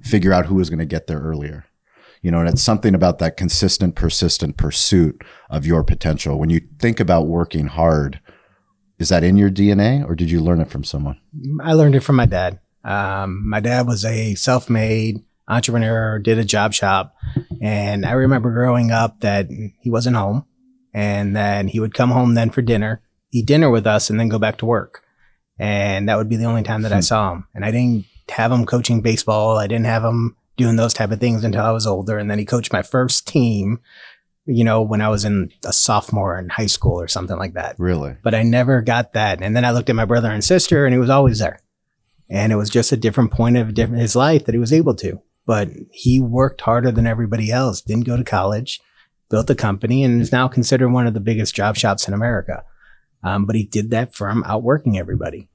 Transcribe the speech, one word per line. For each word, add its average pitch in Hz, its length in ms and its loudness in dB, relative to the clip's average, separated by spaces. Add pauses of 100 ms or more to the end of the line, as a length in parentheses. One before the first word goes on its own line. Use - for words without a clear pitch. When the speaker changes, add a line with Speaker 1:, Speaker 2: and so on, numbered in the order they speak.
Speaker 1:
figure 95 320 2
out 90 140 2
who 95 80 0
was 87 160 0
gonna 82 160 -4
get 78 180 -6
there 78 140 -6
earlier. 73 460 -8 (580)
You 87 80 0
know, 85 80 2
and 85 100 2
it's 104 140 2
something 107 320 2
about 87 240 2
that 82 180 -2
consistent, 90 560 0
persistent 80 640 -2
pursuit 80 640 2 (300)
of 76 160 -4
your 82 160 4
potential. 76 560 -2
When 80 100 0
you 82 120 2 (180)
think 117 200 0
about 85 280 2
working 82 400 -2
hard, 76 520 0 (800)
is 82 120 -4
that 87 140 2
in 92 140 6
your 101 140 4
D 101 180 4
N 101 100 4
A 127 240 2
or 85 120 -4
did 82 160 -2
you 85 100 2
learn 85 180 2
it 78 120 -2
from 71 120 -8
someone? 71 360 -6 (440)
Speaker 2:
I 160 100 0
learned 151 220 6
it 131 60 4
from 143 160 2
my 120 80 4
dad. 92 340 0 (220)
Um, 98 680 -4
my 107 100 -2
dad 120 280 0
was 110 180 -2
a 110 300 -2
self-made 110 840 0 (280)
entrepreneur, 113 680 0
did 110 220 2
a 110 60 0
job 104 280 0
shop. 95 400 0 (480)
And 104 440 -2
I - 60 -2
remember 127 420 2
growing 120 380 2
up 113 280 0
that 104 300 -2 (320)
he 120 80 -4
wasn't 117 260 0
home 107 300 -2 (480)
and 101 420 -2
that 101 320 0
he 110 140 -2
would 107 120 -4
come 123 180 2
home 120 240 2
then 113 160 2
for 139 100 -2
dinner, 110 400 0 (320)
eat 117 120 0
dinner 147 240 4
with 113 160 2
us 107 240 2
and 107 80 0
then 113 120 0
go 110 100 -2
back 107 200 -2
to 110 60 -6
work. - 380 -4 (540)
And 101 500 -2
that 107 100 0
would 110 120 -2
be 113 80 0
the 113 80 -2
only 113 180 0
time 107 200 -4
that 107 100 -2
I 101 40 2
Speaker 1:
Hmm. 92 40 4
Speaker 2:
saw 104 320 0
him. 87 200 -12
And 98 120 -8
I 107 60 -2
didn't 120 340 0 (240)
have 117 220 0
him 120 140 2
coaching 117 360 0
baseball. 110 560 0
I 104 100 -2
didn't 113 200 -2
have 113 180 0
him 117 300 0 (220)
doing 117 180 2
those 113 180 2
type 107 180 -2
of 107 80 -4
things 113 240 0
until 107 220 -2
I 113 60 2
was 113 160 -2
older. 101 300 -2
And 104 120 -6
then 104 100 -2
he 104 60 -4
coached 117 260 -4
my 107 100 -2
first - 460 -2
team, 117 520 0 (680)
you 117 180 0
know, 110 180 2
when 107 200 -2
I 107 80 0
was 101 160 -2
in 101 260 -2 (140)
a - 80 -4
sophomore 101 680 -2
in 90 100 -10
high 110 180 -4
school - 320 0
or 82 80 -8
something 90 300 -6
like 90 180 -8
that. - 220 -8
Speaker 1:
Really? 82 460 -2
Speaker 2:
But 110 120 0
I 110 80 2
never 123 380 2
got 117 320 -2
that. 101 280 -2
And 104 140 -2
then 123 100 2
I 120 60 2
looked 120 180 0
at 120 60 2
my 113 100 0
brother 117 260 0
and 107 120 -4
sister 165 420 4
and 127 80 4
he 127 60 4
was 123 100 2
always 135 300 4
there. - 200 -4 (720)
And 107 220 0
it 107 60 2
was 104 120 0
just - 220 2
a 127 60 0
different 110 340 2
point 120 260 2
of 110 160 -2
different, 117 280 0
his 113 140 0
life 143 300 4
that 113 80 -2
he 117 60 0
was 120 140 2
able 156 240 4
to. - 220 -8 (280)
But 104 220 0 (220)
he 127 300 0
worked 127 400 -2
harder 120 300 2
than 113 160 2
everybody 110 440 -2
else, 123 300 -2
didn't 113 240 -2
go 120 120 -2
to 120 60 -2
college, 104 560 -2 (520)
built 110 180 0
a 131 60 4
company, 117 480 0
and 120 180 2
is 110 100 -2
now 127 160 2
considered 127 420 0
one 123 180 2
of 110 80 0
the 110 40 -4
biggest 107 360 -2
job 104 200 0
shops 101 320 0
in 101 60 -4
America. 107 500 -4 (600)
Um, 101 220 0
but 107 100 -2
he 107 80 0
did 107 280 -4
that 120 220 -2
from 104 320 -4
outworking 113 540 0
everybody. 82 560 -8